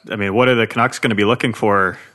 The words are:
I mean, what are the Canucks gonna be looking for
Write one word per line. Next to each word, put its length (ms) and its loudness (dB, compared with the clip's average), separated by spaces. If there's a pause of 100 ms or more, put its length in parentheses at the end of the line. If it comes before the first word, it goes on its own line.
I 80 -6
mean, 160 -4
what 160 4
are 60 4
the 120 0
Canucks 320 -2
gonna 160 0
be 100 2
looking 280 0
for 440 0 (160)